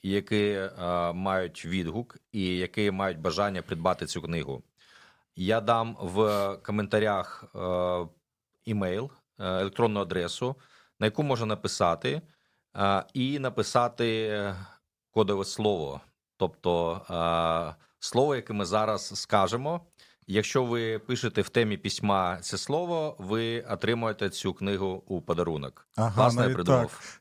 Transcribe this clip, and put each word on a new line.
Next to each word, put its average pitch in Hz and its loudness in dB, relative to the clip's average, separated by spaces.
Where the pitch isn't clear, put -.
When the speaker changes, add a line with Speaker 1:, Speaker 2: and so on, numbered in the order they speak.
Speaker 1:
які, 101 0
е, 95 -4
мають 92 -2
відгук 92 -4
і 92 0
які 98 0
мають 95 -2
бажання 92 0
придбати 87 -2
цю 80 -8
книгу. 71 -4
Я 104 2
дам 113 2
в 101 2
коментарях, 104 0
е, 90 0
імейл, 104 -2
е, 98 -8
електронну 98 0
адресу, 90 -2
на 107 4
яку 110 0
можна 123 0
написати, 107 0
е, 98 2
і 135 -2
написати 110 0
кодове 101 2
слово, 85 -2
тобто, 85 0
е, 85 0
слово, 139 2
яке 117 -6
ми 104 -2
зараз 107 0
скажемо. 120 2
Якщо 107 2
ви 113 0
пишете 113 -2
в - -6
темі 110 2
письма 95 0
це 95 -6
слово, 160 -2
ви 113 -2
отримуєте 107 -2
цю 92 -4
книгу 95 -2
у 90 -4
подарунок. 80 -4
Speaker 2:
Ага, 113 2
Speaker 1:
Класно 117 6
я 113 4
Speaker 2:
навіть 127 2
Speaker 1:
придумав. 120 4
Speaker 2:
так. - -14